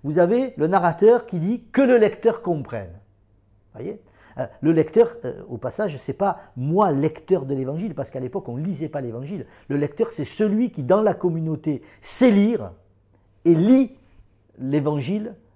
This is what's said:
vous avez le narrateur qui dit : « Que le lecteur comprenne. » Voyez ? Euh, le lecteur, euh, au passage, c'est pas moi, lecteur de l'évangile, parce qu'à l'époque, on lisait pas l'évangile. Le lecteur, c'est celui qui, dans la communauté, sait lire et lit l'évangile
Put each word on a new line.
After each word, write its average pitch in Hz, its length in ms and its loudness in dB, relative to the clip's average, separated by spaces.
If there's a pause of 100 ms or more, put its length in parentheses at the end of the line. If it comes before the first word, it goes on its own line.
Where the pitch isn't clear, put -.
vous 151 160 -2
avez 240 380 2
le 151 100 0
narrateur 196 600 4
qui 175 120 -6
dit : « 202 340 -4
Que 269 100 4
le 247 140 6
lecteur 220 460 2
comprenne. » 120 500 -6 (840)
Voyez ? 185 280 -12 (340)
Euh, 127 100 -6 (160)
le 160 100 4
lecteur, 165 380 4 (140)
euh, 120 240 -8
au 120 100 -10
passage, 151 380 -6
c'est - 160 -10
pas 196 260 -2 (180)
moi, 165 340 0
lecteur 151 560 -2
de 139 80 -4
l'évangile, 147 400 -6
parce 135 160 -10
qu'à 131 80 -12
l'époque, 127 300 -8
on 120 80 -8
lisait 156 320 -6
pas 147 120 -8
l'évangile. 131 460 -10 (220)
Le 139 80 -2
lecteur, 147 340 -2
c'est 143 140 -8
celui 214 480 0
qui, 147 100 -8
dans 185 200 2
la 208 120 2
communauté, 160 680 -4 (180)
sait 247 320 2
lire 202 400 2 (720)
et 170 100 6
lit 233 380 4 (680)
l'évangile 151 800 -4 (200)